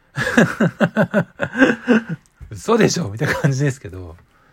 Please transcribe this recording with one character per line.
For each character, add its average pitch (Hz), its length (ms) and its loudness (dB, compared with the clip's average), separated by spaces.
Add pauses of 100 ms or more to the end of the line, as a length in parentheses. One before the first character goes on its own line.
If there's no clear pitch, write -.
(1120)
<laughs> - 1400 -2
嘘 208 260 -2
で 202 120 4
し - 100 -2
ょ 110 100 -4
み 107 100 -10
た 147 80 -2
い - 20 0
な - 80 -2
感 139 160 0
じ 131 100 -4
で 143 80 0
す - 100 -8
け 101 80 -16
ど。 90 280 -16 (360)